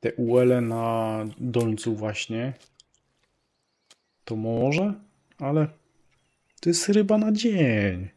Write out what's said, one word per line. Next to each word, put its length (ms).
Te 140
uele 460
na 640
dolcu 560
właśnie. 580
To 120
może, 580
ale 300
to 100
jest 180
ryba 300
na 140
dzień. 840